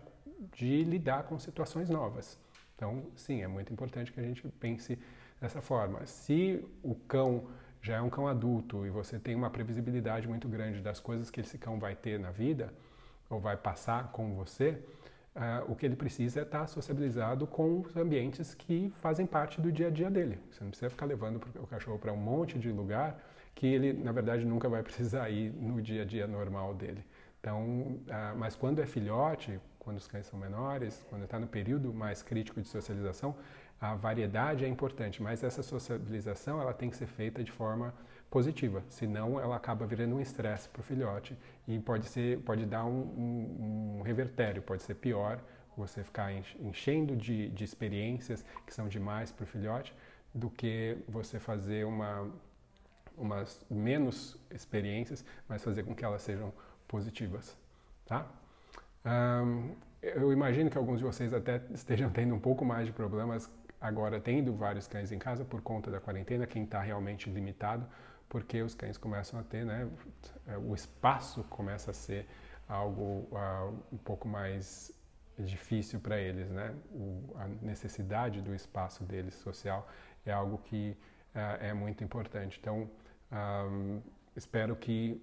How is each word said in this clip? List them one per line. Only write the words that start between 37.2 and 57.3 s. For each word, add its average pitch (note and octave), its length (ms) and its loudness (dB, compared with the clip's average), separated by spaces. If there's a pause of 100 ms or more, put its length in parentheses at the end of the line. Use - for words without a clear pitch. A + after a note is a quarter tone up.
de - 80 -6
forma A#2 420 -2 (380)
positiva, B2+ 560 4
senão A2 520 0
ela A#2+ 180 0
acaba A2+ 280 0
virando A#2 300 2
um C#3 60 2
estresse A2 480 0
pro - 120 -10
filhote B2 560 0 (300)
e A2+ 120 2
pode A2 260 2
ser, B2 340 2
pode A2 260 2
dar A2 200 2
um, B2+ 160 2
um, A2 960 0
um G2 60 -4
revertério, A2+ 580 2
pode F#2 220 -2
ser G#2 120 -4
pior G#2+ 420 2 (380)
você G2+ 260 -6
ficar G2 300 -2
enche-, G2 300 -6
enchendo C#3+ 520 2
de, A2 360 2
de G2+ 160 -2
experiências A2 800 -2 (200)
que - 80 -16
são G#2+ 140 -2
demais G#2 460 -2
pro - 120 -8
filhote A2 480 -2 (400)
do A#2 160 -2
que A2+ 480 0 (120)
você A2 300 -4
fazer G#2+ 460 0
uma, G#2 460 0 (840)
umas G#2 520 -2
menos A#2+ 680 2 (120)
experiências, G#2+ 760 -2 (240)
mas G#2+ 120 -4
fazer G#2 220 0
com A#2+ 100 -4
que A#2 120 -4
elas G#2 160 0
sejam G2+ 320 -2 (340)
positivas, G#2 720 -4 (480)